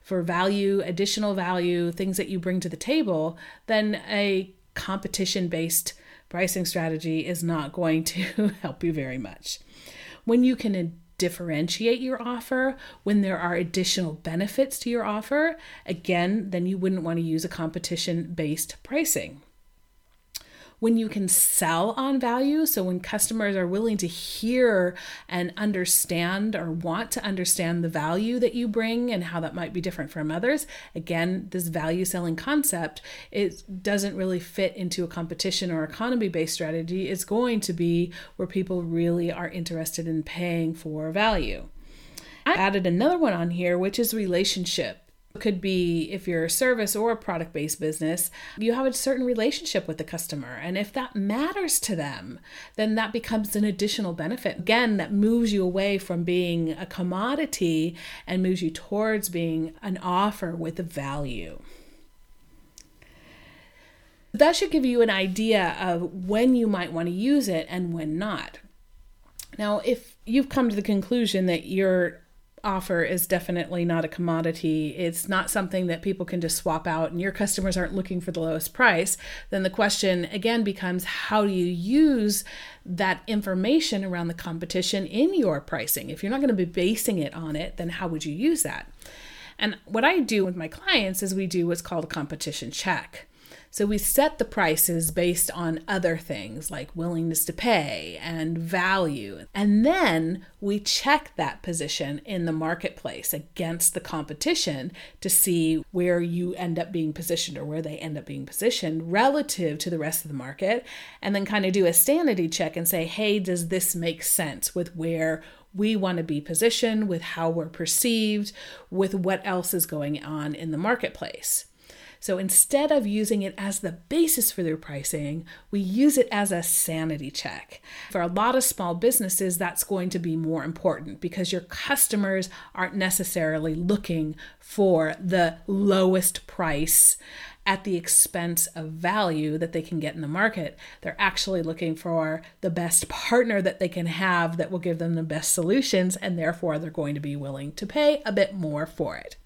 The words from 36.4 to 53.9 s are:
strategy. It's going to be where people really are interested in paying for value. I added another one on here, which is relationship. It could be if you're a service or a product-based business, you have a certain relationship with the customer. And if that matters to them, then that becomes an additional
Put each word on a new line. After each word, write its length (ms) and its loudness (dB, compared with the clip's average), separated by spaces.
strategy. 540 -2
It's 160 -4
going 380 0
to 120 -2
be 380 2
where 120 -4
people 360 -2
really 480 2
are 160 -6
interested 600 -6
in 160 0
paying 500 -2
for 380 -6
value. 580 0
I 80 4
added 320 2
another 320 4
one 160 4
on 180 0
here, 260 2
which 200 0
is 160 0
relationship. 920 0
It 60 -12
could 180 0
be 540 2
if 160 -6
you're 160 0
a 40 -2
service 460 2
or 160 2
a 60 0
product-based 600 -4
business, 540 -2
you 160 2
have 120 0
a 80 2
certain 320 0
relationship 600 0
with 120 -6
the 80 -6
customer. 560 -8
And 160 -4
if 160 -4
that 200 -4
matters 680 0
to 140 -2
them, 440 -6
then 180 2
that 160 0
becomes 420 -2
an 120 4
additional 480 0